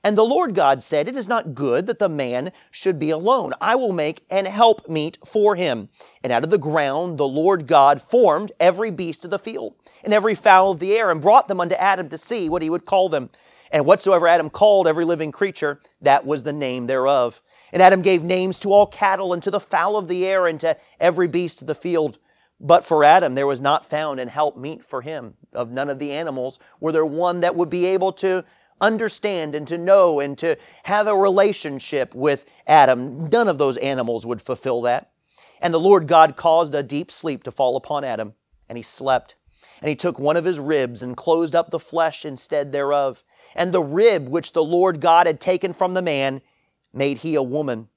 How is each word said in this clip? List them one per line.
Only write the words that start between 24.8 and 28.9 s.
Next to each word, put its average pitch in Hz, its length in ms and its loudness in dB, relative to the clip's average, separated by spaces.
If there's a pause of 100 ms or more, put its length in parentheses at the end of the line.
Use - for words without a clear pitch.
for 131 160 -10
him. 131 360 -14 (160)
Of 117 180 -8
none 135 180 -6
of 135 80 -6
the 143 140 -8
animals 135 480 -8 (200)
were 160 120 -4
there 160 140 2
one 175 340 -2
that 175 160 0
would 170 160 -2
be 175 160 -2
able 190 260 0
to 185 320 -2 (340)
understand 202 760 -2